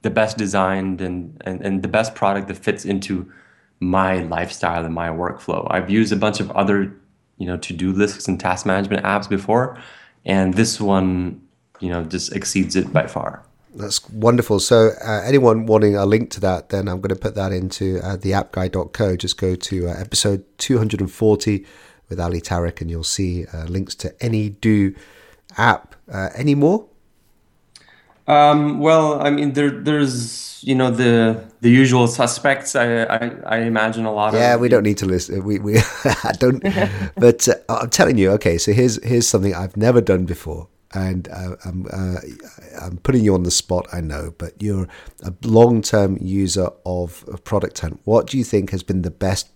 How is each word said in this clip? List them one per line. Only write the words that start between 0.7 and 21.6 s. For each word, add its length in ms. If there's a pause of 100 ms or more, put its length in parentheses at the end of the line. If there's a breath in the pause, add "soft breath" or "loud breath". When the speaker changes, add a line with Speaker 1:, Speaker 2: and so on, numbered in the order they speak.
Speaker 1:
and, 100 (300)
and, 100 (100)
and 80 (120)
the 120
best 120 (100)
product 280
that 100 (100)
fits 160
into 300 (680 soft breath)
my 320 (240)
lifestyle 520
and 60
my 140 (140)
workflow. 400 (120)
I've 160 (100)
used 120
a 120
bunch 200
of 40 (140)
other, 160 (640)
you 100
know, 160
to-do 220 (140)
lists 260
and 120
task 240
management 400
apps 240
before, 380 (580 loud breath)
and 300
this 260
one, 600 (400)
you 120
know, 120
just 240 (100)
exceeds 420
it 60 (120)
by 80
far. 240 (440)
Speaker 2:
That's 340
wonderful. 520
So, 180 (260)
uh, 160 (120)
anyone 340
wanting 300
a 100
link 300
to 40
that, 320
then 160
I'm 140
gonna 240
put 80
that 180
into, 340 (200)
uh, 100
the 240
app 120
guy 160
dot 200 (100)
co. 180
Just 200 (100)
go 80 (140)
to, 80 (120)
uh, 60 (120)
episode 340 (160)
two 220
hundred 220
and 120
forty 440 (520 loud breath)